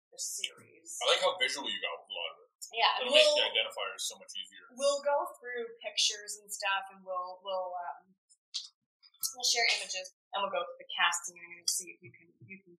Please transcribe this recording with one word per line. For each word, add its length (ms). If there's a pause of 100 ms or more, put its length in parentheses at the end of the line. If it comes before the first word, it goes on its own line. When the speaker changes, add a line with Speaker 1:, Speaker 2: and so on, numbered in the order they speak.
(120)
Speaker 1:
the 80
series. 800
Speaker 2:
I 160
like 80
how 160
visual 260
you 160
got 220
with 80
a 20
lot 200
of 100
it. 40 (280)
Speaker 1:
Yeah, 260
Speaker 2:
It'll 80
Speaker 1:
we'll, 80
Speaker 2:
make 220
the 100
identifiers 540
so 160
much 160
easier. 260 (140)
Speaker 1:
we'll 260
go 380
through 420
pictures 600
and 80
stuff, 400
and 100
we'll, 400
we'll, 320
um, 300 (1300)
we'll 140
share 160 (160)
images, 320 (180)
and 140
we'll 100
go 80
through 160
the 140
casting, 480
and 160
you'll 160
see 180
if 140
you 100
can, 140 (180)
you 160
can 180